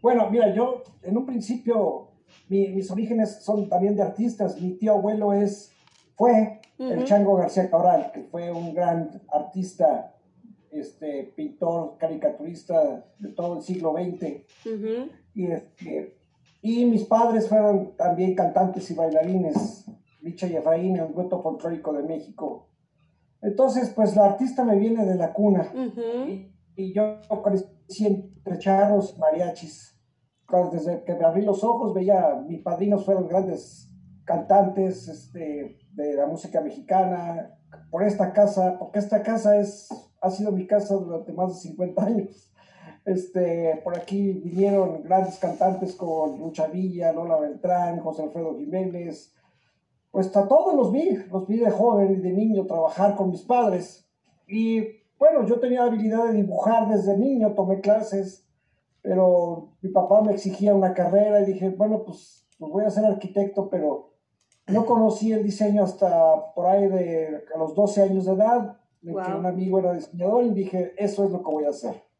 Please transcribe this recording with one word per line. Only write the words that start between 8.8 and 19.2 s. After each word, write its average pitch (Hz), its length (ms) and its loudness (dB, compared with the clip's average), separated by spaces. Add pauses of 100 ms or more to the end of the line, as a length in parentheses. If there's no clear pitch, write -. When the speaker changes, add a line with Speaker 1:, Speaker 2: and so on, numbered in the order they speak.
Speaker 1:
artista, 151 840 -2 (560)
este, - 640 -10
pintor, 165 600 -6
caricaturista 156 1040 -4 (140)
de 208 120 -14
todo 175 280 -6
el - 60 -12
siglo 165 280 -4
veinte. 170 540 -6 (200)
Speaker 2:
Ujú. 226 440 -6 (240)
Speaker 1:
Y, 185 180 -4
este, 76 640 -10 (440)
y 233 240 2
mis 226 180 4
padres 226 460 2
fueron 208 480 2
también 180 380 0
cantantes 185 560 0
y - 40 -6
bailarines, 165 920 0 (360)